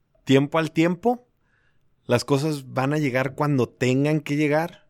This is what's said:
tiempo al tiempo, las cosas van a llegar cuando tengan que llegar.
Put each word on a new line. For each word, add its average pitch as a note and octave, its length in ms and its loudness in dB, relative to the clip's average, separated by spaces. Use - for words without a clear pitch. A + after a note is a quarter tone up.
tiempo C#3 340 2
al D#3 140 -2
tiempo, F3+ 540 0
las A#2+ 200 0
cosas C#3 480 -2
van C3 200 -2
a D3+ 40 -2
llegar C3+ 380 -2
cuando C#3+ 340 0
tengan C#3 520 0
que D3 140 -6
llegar. D3+ 540 -2